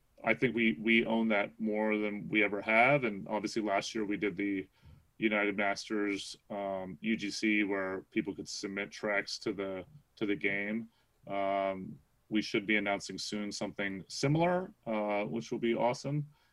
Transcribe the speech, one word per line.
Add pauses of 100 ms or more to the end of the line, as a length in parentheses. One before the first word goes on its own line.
(240)
I
think
we,
we
own
that
more
than
we
ever
have.
And
obviously
last
year
we
did
the (520)
United
Masters, (140)
um,
U
G
C,
where (100)
people
could
submit
tracks
to
the, (340)
to
the
game. (420)
Um, (340)
we
should
be
announcing
soon
something
similar, (140)
uh,
which
will
be
awesome. (260)